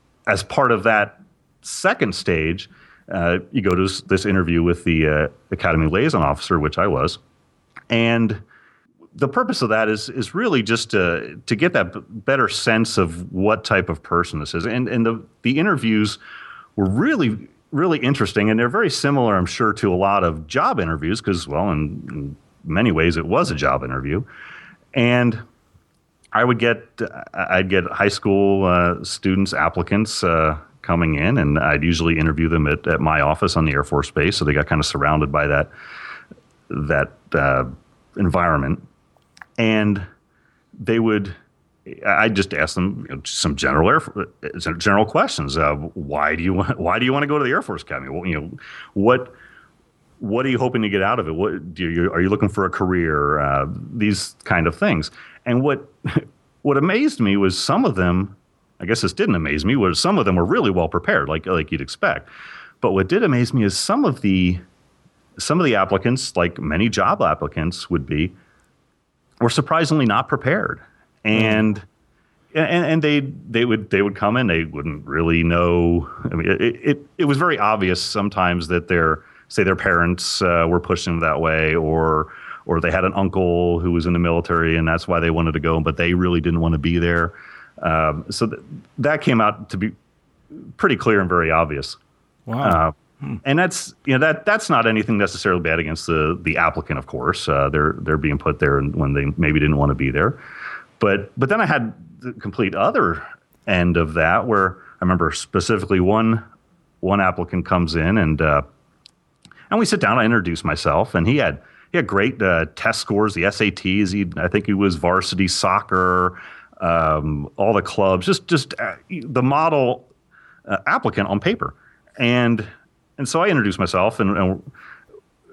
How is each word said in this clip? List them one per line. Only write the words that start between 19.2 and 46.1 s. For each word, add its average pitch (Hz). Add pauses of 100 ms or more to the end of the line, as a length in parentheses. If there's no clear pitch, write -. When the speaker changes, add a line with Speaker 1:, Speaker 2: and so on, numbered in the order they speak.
Speaker 1:
I'm 90
sure, 107
to 101
a -
lot 98
of 78
job 165
interviews, 82
'cause, 87
well, 82
in, 76
in 71 (300)
many 95
ways 80
it 80
was 120
a 82
job 67
interview. 67 (680)
And 120 (920)
I 110
would 123
get, 117 (180)
uh, 85 (100)
I'd 92
get 92
high 101
school, 98
uh, 87
students, 95
applicants, 90
uh, 80 (240)
coming 82
in, 92
and 73
I'd 73
usually 82
interview 80
them 78
at, 73
at 80
my 78
office 78
on 82
the 76
Air 71
Force 71
Base, 78
so -
they 73
got 73
kinda 73
surrounded 73
by 73
that, 73 (1000)
that, 73 (220)
uh, 67 (540)
environment. 85 (720)
And 104 (760)
they 113
would, 107 (720)
I, 98
I'd 113
just 98
ask 76
them, 95
you 69
know, 69
some -
general 73
air, 156 (580)
some 90
general 101
questions. 78
Uh, 73
"Why 73